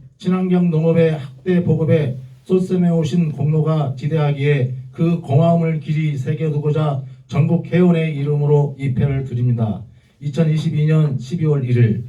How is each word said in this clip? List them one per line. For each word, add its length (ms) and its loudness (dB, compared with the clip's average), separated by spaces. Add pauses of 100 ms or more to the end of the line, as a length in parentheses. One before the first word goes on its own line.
(180)
친환경 520 0
농업의 480 2
학대 460 -2
보급에 540 0 (280)
쏠쌤해 440 0
오신 440 0
공로가 640 0
지대하기에 760 0 (200)
그 260 0
고마움을 640 2
길이 360 -2
새겨두고자 840 -2 (240)
전국 400 0
회원의 480 2
이름으로 640 0
이 140 -2
패를 320 0
드립니다. 580 -2 (380)
이천이십이 640 0
년 340 2
십이월 460 -2
일 120 0
일 320 2